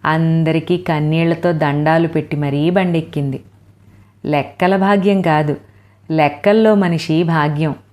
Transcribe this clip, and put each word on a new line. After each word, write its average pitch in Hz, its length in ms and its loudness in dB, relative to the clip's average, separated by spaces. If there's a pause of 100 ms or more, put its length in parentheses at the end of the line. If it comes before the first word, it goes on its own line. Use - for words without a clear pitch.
అందరికీ 160 720 0
కన్నీళ్లతో 165 720 0
దండాలు 156 560 0
పెట్టి 151 300 -4
మరీ 147 320 0
బండెక్కింది. 160 680 -2 (840)
లెక్కల 151 500 -2
భాగ్యం 196 460 2
కాదు, 151 340 0 (560)
లెక్కల్లో 208 640 2
మనిషి 170 480 0
భాగ్యం 151 520 0 (180)